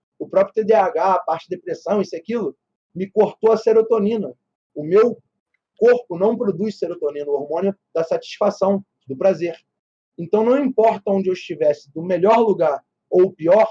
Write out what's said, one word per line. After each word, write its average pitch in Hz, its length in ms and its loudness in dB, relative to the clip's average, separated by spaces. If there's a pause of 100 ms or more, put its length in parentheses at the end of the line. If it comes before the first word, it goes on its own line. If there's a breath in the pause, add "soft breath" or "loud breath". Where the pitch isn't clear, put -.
(180)
O 151 100 -12
próprio 196 260 0
T 220 100 -2
D 208 100 4
A 202 120 4
H, - 280 0
a - 60 2
parte - 280 -6
de - 80 -8
depressão, 175 440 -4
isso - 140 -6
e 165 40 -6
aquilo, 202 380 -6 (380)
me 190 160 -8
cortou 220 420 2
a 214 40 2
serotonina. 220 800 0 (400)
O 147 80 -10
meu 202 360 2 (600)
corpo 233 400 0
não 214 180 0
produz 202 420 -4
serotonina, 147 520 -6
o 143 40 -2
hormônio 160 400 -4 (200)
da 165 80 0
satisfação, 196 840 -2 (220)
do 131 100 -10
prazer. 170 400 -2 (640)
Então, 190 260 0
não 254 200 2
importa 220 460 0
onde 190 180 0
eu 185 60 0
estivesse, 151 580 -4
do 160 100 -10
melhor 185 360 2
lugar 170 440 0 (280)
ou 185 220 4
pior, 196 380 4